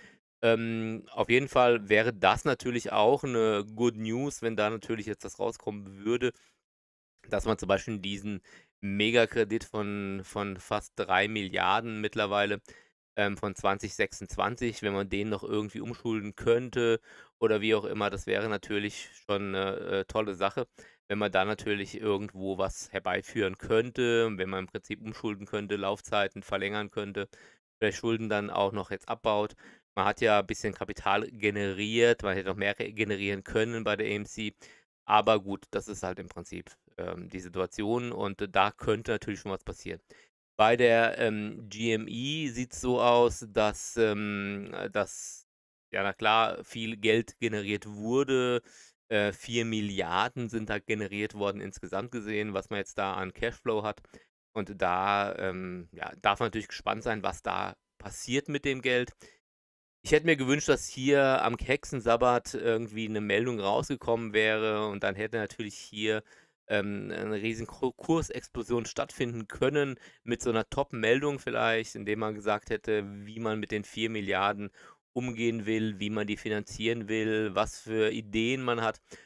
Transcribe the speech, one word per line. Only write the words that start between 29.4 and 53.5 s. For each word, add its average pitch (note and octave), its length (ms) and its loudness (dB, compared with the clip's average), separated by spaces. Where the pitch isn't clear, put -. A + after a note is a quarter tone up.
Man F#2+ 100 4
hat G#2 160 2
ja G#2+ 180 8
ein G2 80 0
bisschen G#2 260 -4
Kapital G2+ 580 0
generiert, G#2 920 4
man F#2+ 120 2
hätte F#2+ 140 -2
noch F#2+ 80 -2
mehr G2+ 200 0
re-, G#2+ 160 -6
generieren G2+ 500 -2
können A2+ 400 0
bei G#2 120 0
der G#2+ 120 -2
A - 40 -2
M G#2 140 -4
C. G#2+ 280 -8
Aber G#2+ 360 6
gut, G2 300 -6
das G2+ 160 -6
ist G2+ 160 -10
halt F#2 160 -6
im F2+ 80 -12
Prinzip, - 440 -14
ähm, F2+ 320 -10
die F#2 100 -10
Situation G2+ 720 -2
und, G2+ 300 -6
äh, G2+ 80 -6
da G2 220 4
könnte A2 420 -2
natürlich G#2 260 -6
schon G2 140 -6
was F#2+ 100 -8
passieren. F2+ 380 -10
Bei A2 180 6
der, A#2 440 6
ähm, G#2+ 500 -2
G A2 240 -2
M A2 160 0
E C#3+ 400 -4
sieht's A#2+ 320 -8
so B2 200 2
aus, A#2+ 460 6
dass, G#2+ 480 0
ähm, G2+ 800 0
äh, G2 160 -6
dass, - 580 -6
ja, G2 100 -2
na G2 80 0
klar, A2 540 2
viel A2+ 320 -6
Geld A2 420 2
generiert G#2 480 -2
wurde. B2 720 2
Äh, G#2 220 2
vier A#2 320 -2
Milliarden G#2 880 0
sind G#2+ 200 -4
da G#2 100 -2
generiert G#2 540 -4
worden G2+ 280 -2
insgesamt G2 500 -8
gesehen, G#2+ 420 -4
was F#2+ 160 -4
man G#2 100 -4
jetzt - 180 -10
da G2 160 -2
an F#2+ 200 -6
Cashflow A2+ 500 -2